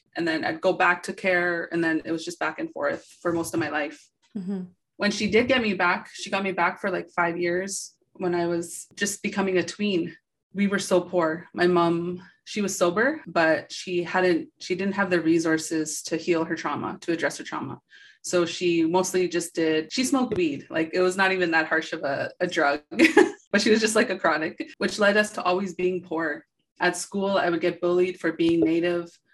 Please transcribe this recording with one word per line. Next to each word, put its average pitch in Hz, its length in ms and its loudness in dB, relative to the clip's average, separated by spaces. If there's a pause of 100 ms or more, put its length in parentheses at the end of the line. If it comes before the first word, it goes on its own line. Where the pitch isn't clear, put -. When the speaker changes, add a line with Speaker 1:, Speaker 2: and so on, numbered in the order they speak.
(160)
Speaker 1:
and 170 100 -2
then 160 180 -2
I'd 160 160 -4
go 190 120 4
back 180 320 2
to 202 80 -6
care, 175 600 0
and 170 100 0
then 160 220 0
it - 60 -6
was 160 140 -4
just 175 160 -12
back 160 180 -4
and 165 140 -8
forth 143 340 -4 (160)
for 175 100 0
most 165 220 -2
of 165 60 0
my 151 80 -2
life. 151 360 -6 (320)
Speaker 2:
Mm-hmm. 190 260 -6 (340)
Speaker 1:
When 202 160 0
she 208 180 -2
did 226 160 4
get 254 160 2
me 208 120 0
back, 180 380 0
she - 160 -12
got 196 140 -2
me 196 80 -2
back 180 300 -2
for, 202 100 -2
like, 175 200 -4
five 170 280 0
years 180 560 -4 (200)
when 180 200 -2
I 170 140 0
was 170 480 -6
just - 260 -6
becoming 190 360 -2
a 170 40 2
tween. 190 540 -4 (360)
We 202 140 0
were 190 140 0
so 185 200 2
poor. 170 540 -2
My 175 140 2
mom, 170 520 2 (240)
she - 160 -6
was 196 160 -2
sober, 214 500 2
but 160 440 2
she 175 320 -4
hadn't, 180 460 2 (100)
she - 160 -6
didn't 196 220 -2
have 196 120 0
the 175 120 2
resources 160 840 0
to - 140 -4
heal 160 280 0
her 165 120 -4
trauma, - 460 -6
to 170 100 -4
address 160 260 -2
her - 60 -14
trauma. 151 360 -10 (420)
So 175 220 0
she 170 400 0
mostly 180 440 2
just 170 260 -4
did, 156 380 0
she 262 120 0
smoked 254 320 0
weed. 151 320 -2
Like, 160 240 -2
it 180 80 2
was 185 160 2
not 190 160 4
even 180 200 0
that 160 160 2
harsh 160 240 0
of 160 100 -6
a, 139 280 -2 (100)
a 180 60 2
drug, 151 400 2
<laughs> - 640 4
but 208 100 4
she 233 80 4
was 220 100 6
just, 214 160 2
like, 208 140 4
a 185 80 -4
chronic, 156 600 -2
which 202 200 -2
led 202 180 4
us 208 160 2
to - 100 -6
always 180 320 0
being 180 280 -2
poor. 160 420 -4 (360)
At 175 160 2
school, 196 420 -2
I 170 100 2
would 170 120 0
get 170 200 -2
bullied 180 400 2
for 160 120 0
being 165 280 2
Native. 170 480 2 (260)